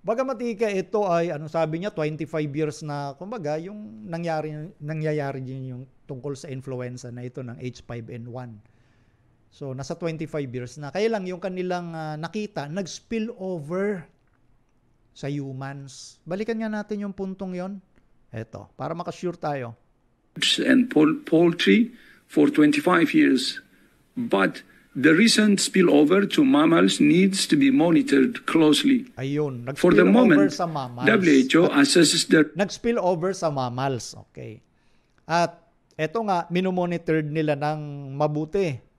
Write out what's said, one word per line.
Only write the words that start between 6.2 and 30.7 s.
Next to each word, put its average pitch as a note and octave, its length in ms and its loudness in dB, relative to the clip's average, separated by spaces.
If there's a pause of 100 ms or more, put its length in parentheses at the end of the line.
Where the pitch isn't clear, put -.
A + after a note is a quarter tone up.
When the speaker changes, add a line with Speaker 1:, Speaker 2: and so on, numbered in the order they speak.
Speaker 1:
sa D3 160 -14
influenza B2+ 560 -10
na B2 160 -12
ito B2+ 160 -12
ng A#2+ 160 -12
H - 320 -12
five A#2 240 -12
N A#2 160 -12
one. A#2+ 320 -14 (880)
So, C#3 240 -12
nasa C3+ 240 -8
twenty-five D#3+ 560 -6
years B2 240 -10
na. C#3+ 160 -12
Kaya G3+ 160 -2
lang, A3 160 -2
yung F3+ 160 -8
kanilang, F3+ 560 -6
ah, D#3 240 -8
nakita, E3+ 480 -8
nag-spill G#3 720 -6
over F#3 640 -4 (1120)
sa C#3 160 -8
humans. C#3 960 -10
Balikan A3 320 -4
nga A3+ 80 -4
natin G#3 400 -6
yung G3 80 -10
puntong F#3+ 400 -8
yon. F#3 180 -8 (540)
Eto, G#2+ 480 -12
para C#3 160 -8
makasure E3+ 480 -8
tayo. C#3 320 -6 (880)
Speaker 2:
And - 320 4
pol-, D3+ 320 4
poultry F3 720 4 (340)
for D3 160 4
twenty-five E3+ 720 4
years. C#3 400 2 (560)
But G3 480 0 (380)
The D#3 160 6
recent G#3+ 480 4
spillover F3 720 4
to D#3 80 6
mammals D#3+ 560 4
needs F#3 480 4
to E3 80 2
be C#3 160 4
monitored C#3 720 2
closely. D3 720 4
Speaker 1:
Ayun, C#3 480 -4 (160)
Speaker 2:
For F3+ 160 6
the F3+ 80 8
Speaker 1:
nag-spillover F#3 80 6
Speaker 2:
moment, A#3+ 400 6
Speaker 1:
sa F3 160 -4
mammals. B2+ 400 -4